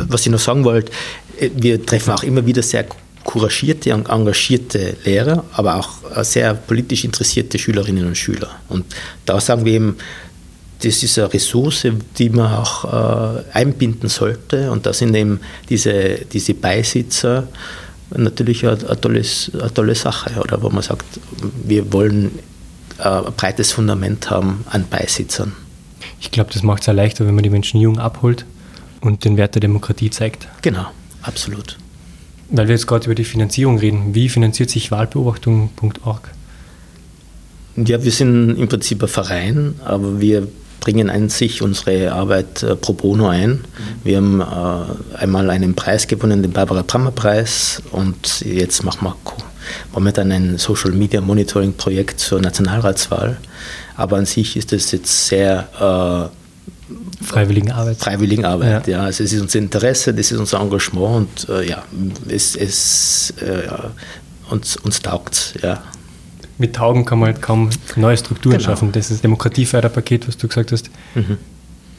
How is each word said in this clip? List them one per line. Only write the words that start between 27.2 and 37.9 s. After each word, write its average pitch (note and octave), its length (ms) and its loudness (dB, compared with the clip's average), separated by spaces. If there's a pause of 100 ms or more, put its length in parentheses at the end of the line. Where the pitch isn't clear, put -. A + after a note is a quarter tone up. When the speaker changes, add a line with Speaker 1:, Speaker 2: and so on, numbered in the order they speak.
Speaker 2:
wenn G2+ 80 4
man G#2 100 4
die G#2 60 2
Menschen G2+ 300 2
jung A2 180 6
abholt A#2+ 460 0 (560)
und G#2 240 2
den G#2 140 4
Wert G2+ 160 2
der A2 60 2
Demokratie G#2 500 2
zeigt. - 380 -6 (120)
Speaker 1:
Genau, F2+ 280 -2 (340)
absolut. - 560 -10 (720)
Speaker 2:
Weil A2 180 4
wir A#2 60 4
jetzt A2+ 120 0
gerade A#2 200 2
über A2+ 80 0
die A2+ 100 0
Finanzierung A2+ 540 2
reden, G#2 360 2
wie B2 140 4
finanziert A#2 400 2
sich - 220 -4
Wahlbeobachtung A2 840 0
punkt - 280 -2
org? A2 240 -4 (1500)
Speaker 1:
Ja, A#2 280 2